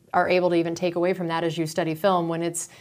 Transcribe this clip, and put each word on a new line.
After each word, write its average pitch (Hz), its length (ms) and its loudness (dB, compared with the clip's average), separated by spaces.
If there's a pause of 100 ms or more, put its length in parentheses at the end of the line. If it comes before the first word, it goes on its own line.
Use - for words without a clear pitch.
(140)
are 180 160 4
able 180 220 4
to 175 40 2
even 170 200 0
take 175 200 -2
away 175 180 0
from 180 140 -4
that 165 160 -2
as 160 140 -2
you 165 80 -2
study 160 300 -2
film 175 340 2
when 165 140 -4
it's 170 260 -6 (120)